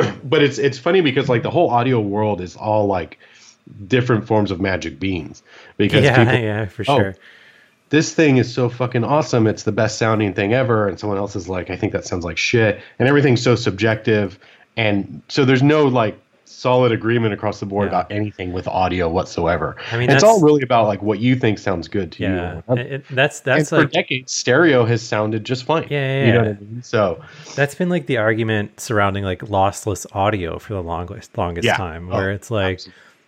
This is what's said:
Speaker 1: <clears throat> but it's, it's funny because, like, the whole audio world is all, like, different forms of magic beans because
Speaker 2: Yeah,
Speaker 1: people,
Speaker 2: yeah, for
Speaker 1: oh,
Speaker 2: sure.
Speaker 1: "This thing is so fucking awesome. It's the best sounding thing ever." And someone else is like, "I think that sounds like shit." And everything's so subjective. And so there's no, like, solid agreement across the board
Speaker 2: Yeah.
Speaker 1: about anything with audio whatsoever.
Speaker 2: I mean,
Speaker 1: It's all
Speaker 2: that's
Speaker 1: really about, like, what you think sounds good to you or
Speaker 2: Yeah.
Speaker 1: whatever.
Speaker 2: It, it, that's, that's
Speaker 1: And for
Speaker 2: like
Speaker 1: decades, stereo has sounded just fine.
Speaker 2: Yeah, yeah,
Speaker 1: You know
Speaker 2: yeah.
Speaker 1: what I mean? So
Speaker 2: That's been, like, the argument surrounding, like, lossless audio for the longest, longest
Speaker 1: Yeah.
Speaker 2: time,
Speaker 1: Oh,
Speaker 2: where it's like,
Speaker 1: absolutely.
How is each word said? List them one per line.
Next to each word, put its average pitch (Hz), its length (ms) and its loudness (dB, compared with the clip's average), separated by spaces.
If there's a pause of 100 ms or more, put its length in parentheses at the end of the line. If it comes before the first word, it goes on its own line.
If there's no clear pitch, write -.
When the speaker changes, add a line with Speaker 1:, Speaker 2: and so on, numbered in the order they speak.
Speaker 1:
<clears throat> - 180 -8
but 151 200 0
it's, 135 140 0
it's 139 220 -2
funny 190 220 2
because, 139 280 0
like, 120 140 0
the - 80 -4
whole 156 180 2
audio 120 320 2
world 101 400 -2
is 85 140 -12
all, 107 320 0
like, 90 320 -4 (680)
different 123 400 2
forms 104 240 2
of 85 80 -4
magic 85 400 -4
beans 92 440 -6 (340)
because 107 280 4
Speaker 2:
Yeah, 127 100 4
Speaker 1:
people, 127 240 4
Speaker 2:
yeah, 107 260 -2
for 98 220 -10
Speaker 1:
oh, 143 100 4
Speaker 2:
sure. 98 180 0 (720)
Speaker 1:
"This 160 240 0
thing 147 240 4
is 113 160 2
so 123 160 0
fucking 123 340 -2
awesome. 127 440 2
It's 104 160 -2
the 107 80 -2
best 107 260 0
sounding 107 360 0
thing 104 200 0
ever." 117 340 2
And 90 120 -4
someone 104 180 -4
else 101 180 -6
is 90 140 -8
like, 90 200 -6
"I 92 60 -6
think 95 180 -2
that 92 120 -6
sounds 87 200 -6
like 82 120 -8
shit." 110 420 0 (200)
And 120 80 2
everything's 139 340 4
so 123 140 4
subjective. 104 840 0 (360)
And 101 520 -2
so 147 180 0
there's 131 180 4
no, 151 240 6
like, 117 300 0 (280)
solid 127 460 2
agreement 113 420 0
across 101 260 -4
the 110 60 -8
board 101 200 -2
Speaker 2:
Yeah. 98 140 0
Speaker 1:
about 101 120 -4
anything 101 420 -6
with 90 140 -6
audio 90 420 0
whatsoever. 80 640 -2 (160)
Speaker 2:
I 117 60 -4
mean, 123 120 0
Speaker 1:
It's 139 140 6
all 220 120 8
Speaker 2:
that's 180 80 4
Speaker 1:
really 151 200 6
about, 117 240 2
like, 98 140 -2
what 104 180 -2
you 127 160 2
think 110 240 0
sounds 85 280 -4
good 92 260 -4
to - 100 -10
you 98 60 -2
or 92 60 0
Speaker 2:
Yeah. 87 300 -6
Speaker 1:
whatever. 123 220 -2
Speaker 2:
It, 139 60 -14
it, 135 180 -10
that's, 135 300 -2
that's 135 180 0
Speaker 1:
And 147 80 0
for 160 120 -2
Speaker 2:
like 147 120 2
Speaker 1:
decades, 135 420 -4
stereo 131 520 4
has 113 160 0
sounded 107 420 -2
just 127 220 -6
fine. 160 240 -2
Speaker 2:
Yeah, 143 80 -4 (220)
yeah, 135 60 2
Speaker 1:
You 117 80 6
know 120 100 4
Speaker 2:
yeah. 107 60 0
Speaker 1:
what 101 80 -6
I - 40 -20
mean? 113 220 -14
So 98 360 0 (360)
Speaker 2:
That's 139 200 0
been, 180 140 -2
like, 180 160 -2
the 131 120 -2
argument 110 640 0
surrounding, 101 440 0
like, 92 180 -4
lossless 98 640 -2 (100)
audio 95 440 -2
for - 140 -12
the 92 100 -6
longest, 85 540 -10
longest 90 280 -4
Speaker 1:
Yeah. 98 100 2
Speaker 2:
time, 85 360 -8
Speaker 1:
Oh, 92 60 -2
Speaker 2:
where 98 140 -2
it's - 180 -10
like, 95 260 -2
Speaker 1:
absolutely. - 260 -18 (260)